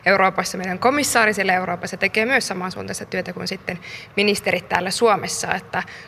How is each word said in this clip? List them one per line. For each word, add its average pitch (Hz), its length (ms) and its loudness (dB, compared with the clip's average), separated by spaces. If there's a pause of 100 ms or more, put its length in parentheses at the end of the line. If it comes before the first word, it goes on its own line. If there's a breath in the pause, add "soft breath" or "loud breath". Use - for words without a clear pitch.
Euroopassa, 190 520 4
meidän 185 220 -6
komissaari 240 540 4
siellä 196 200 0
Euroopassa 180 440 -4
tekee 214 280 0
myös 254 220 2
samansuuntaista 190 580 -8
työtä 185 280 -6
kuin 180 140 -8
sitten 185 320 -8 (360 loud breath)
ministerit 202 540 2
täällä 185 220 2
Suomessa, 180 600 2
että 185 300 -4 (240 loud breath)